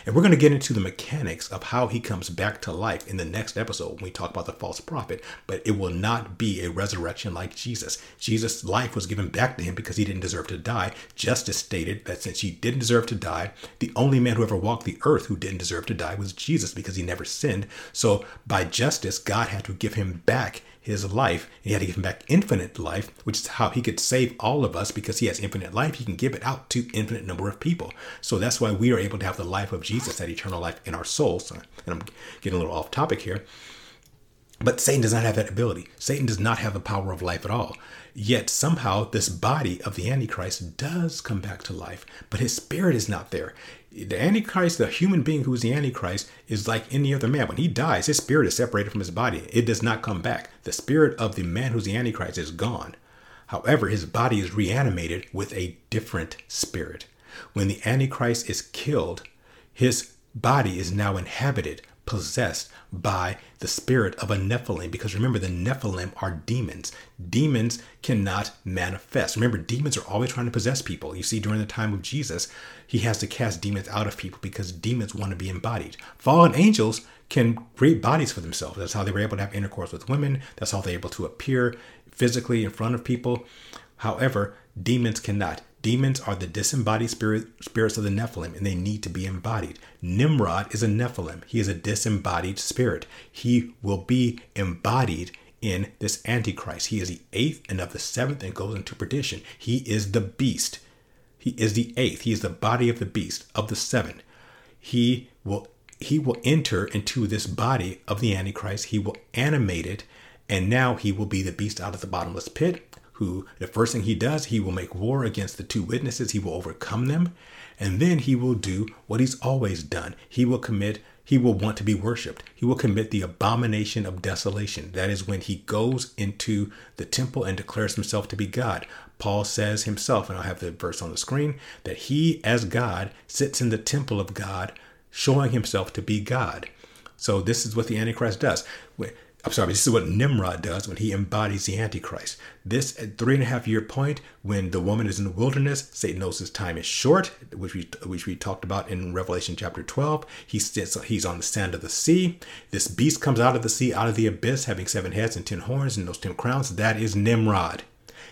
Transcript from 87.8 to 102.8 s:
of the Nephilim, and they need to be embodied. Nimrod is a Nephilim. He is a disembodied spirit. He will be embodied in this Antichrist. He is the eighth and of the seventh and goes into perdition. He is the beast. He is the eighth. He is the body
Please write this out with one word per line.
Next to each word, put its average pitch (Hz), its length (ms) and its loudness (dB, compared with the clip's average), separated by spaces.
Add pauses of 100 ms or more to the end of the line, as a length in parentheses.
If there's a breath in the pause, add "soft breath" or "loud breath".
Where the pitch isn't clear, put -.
of 110 60 -2
the 101 60 0
Nephilim, 98 480 -2
and 98 80 -4
they 95 80 2
need 101 300 -2
to 90 60 -6
be 92 180 -4
embodied. 101 500 -4 (240 loud breath)
Nimrod 101 720 4
is 104 80 -2
a 113 60 4
Nephilim. 104 580 0
He 113 140 0
is 101 80 2
a 95 80 -2
disembodied 95 800 0
spirit. - 480 0 (260 loud breath)
He 120 420 2 (100)
will 101 160 0
be 123 400 2 (160)
embodied 95 760 0 (300 loud breath)
in 98 380 0
this - 260 -4
Antichrist. 110 640 -2
He 110 120 0
is 90 100 -2
the 87 120 -10 (120)
eighth 143 360 0
and 92 100 -2
of 85 120 -4
the - 80 -10
seventh 135 420 -4
and 95 140 -8
goes 98 180 -4
into 95 220 -8
perdition. - 460 -4 (180 loud breath)
He 117 200 0
is 104 340 -2
the 110 80 4
beast. - 580 -2 (580 soft breath)
He - 140 -2
is 110 220 2
the 117 240 0
eighth. 127 240 0
He 117 100 0
is 104 80 0
the 98 100 -2
body 117 400 2